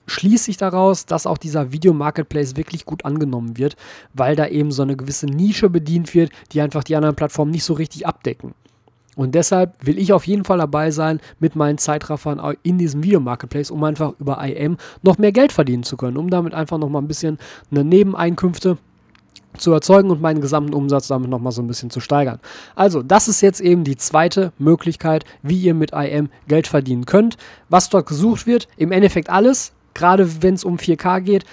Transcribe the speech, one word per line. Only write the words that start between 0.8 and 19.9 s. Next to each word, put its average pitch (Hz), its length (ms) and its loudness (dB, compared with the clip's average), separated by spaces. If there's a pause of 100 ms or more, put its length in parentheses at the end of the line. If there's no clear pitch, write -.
dass 165 220 -4
auch 156 100 -2
dieser 147 360 -4
Video-Marketplace 147 800 0
wirklich 156 300 -10
gut - 180 -10
angenommen 127 540 -4
wird, 139 180 -2 (380)
weil 135 240 0
da 151 100 0
eben 151 240 -2
so 139 120 -2
eine 135 120 -2
gewisse 139 300 -8
Nische 185 440 0
bedient 170 440 -2
wird, 170 180 2 (220)
die 147 80 0
einfach 147 240 -2
die 156 100 -2
anderen 151 220 0
Plattformen 151 340 -2
nicht 165 140 -4
so 170 80 0
richtig 151 340 -6
abdecken. - 460 -8 (640)
Und 131 180 -2
deshalb 180 380 2 (120)
will 156 140 0
ich 196 140 4
auf 170 120 2
jeden 196 200 -2
Fall 185 140 0
dabei 156 320 -2
sein 156 280 -2 (200)
mit 160 180 -2
meinen 147 220 0
Zeitraffern 151 600 -4
au-, 147 140 -6 (100)
in 180 140 0
diesem 151 260 -2
Video-Marketplace, 143 680 0
um 151 120 -4
einfach 151 360 -2
über 139 220 -6
I 139 120 -6
M - 240 -4 (240)
noch 190 160 4
mehr 208 160 4
Geld 269 180 4
verdienen 123 320 0
zu 123 140 -10
können, 123 180 -6
um 165 140 -4
damit 170 240 -2
einfach 160 240 -6
noch 151 100 -4
mal 143 140 -4
ein 147 80 -6
bisschen 156 300 -6 (320)
eine 143 120 2
Nebeneinkünfte 180 920 2 (800)
zu - 140 2
erzeugen 190 400 6